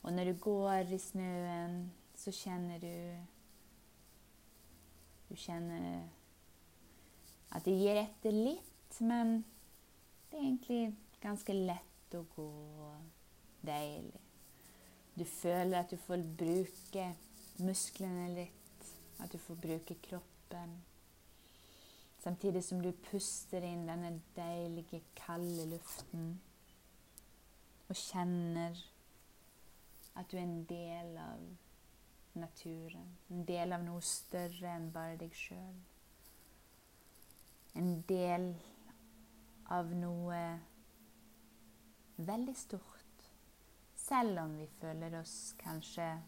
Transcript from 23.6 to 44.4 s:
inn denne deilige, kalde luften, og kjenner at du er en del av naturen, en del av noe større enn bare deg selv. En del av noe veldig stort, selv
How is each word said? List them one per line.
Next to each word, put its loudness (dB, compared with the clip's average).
inn -2
denne -2
deilige, -4
kalde 0
luften, -6
og -4
kjenner 0
at -4
du -2
er 0
en 0
del -6
av -8
naturen, -8
en -2
del 2
av -2
noe -4
større -2
enn -2
bare -4
deg -8
selv. -8
En 4
del 4
av 2
noe 0
veldig 0
stort, -10
selv 6